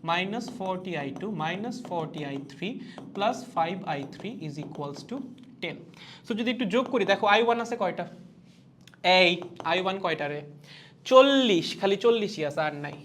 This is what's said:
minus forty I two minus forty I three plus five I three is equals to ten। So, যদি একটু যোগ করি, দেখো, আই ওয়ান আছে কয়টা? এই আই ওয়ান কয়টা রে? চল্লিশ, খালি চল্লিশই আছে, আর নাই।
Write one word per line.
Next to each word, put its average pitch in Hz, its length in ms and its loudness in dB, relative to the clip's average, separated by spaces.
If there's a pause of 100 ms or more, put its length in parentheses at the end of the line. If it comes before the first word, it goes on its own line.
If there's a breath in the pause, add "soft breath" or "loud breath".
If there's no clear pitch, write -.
minus 196 360 -2 (140)
forty 185 320 -6 (140)
I 139 40 -6 (100)
two 208 120 -6 (120)
minus 196 340 -6 (120)
forty 156 320 -6 (120)
I 139 40 -6 (160)
three 208 200 -8 (420 loud breath)
plus 214 220 0 (180)
five 175 240 2 (180)
I - 20 -6 (160)
three 226 200 -10 (120)
is 147 60 -8 (100)
equals 143 360 -8 (100)
to 233 60 -6 (460)
ten। 165 140 -6 (500 loud breath)
So, - 140 -8
যদি 233 160 0
একটু 247 100 -2 (100)
যোগ 247 180 4
করি, 220 180 2
দেখো, 196 140 2 (100)
আই 220 100 6
ওয়ান 233 200 4
আছে 233 180 -6
কয়টা? 170 220 -4 (1120 loud breath)
এই 175 120 8 (400)
আই 180 120 2
ওয়ান 190 220 -2
কয়টা 160 280 -2
রে? 147 60 -8 (680 loud breath)
চল্লিশ, 262 580 8 (120)
খালি 196 260 2
চল্লিশই 214 440 2
আছে, 147 180 -4
আর 151 60 -4 (120)
নাই। 143 200 -12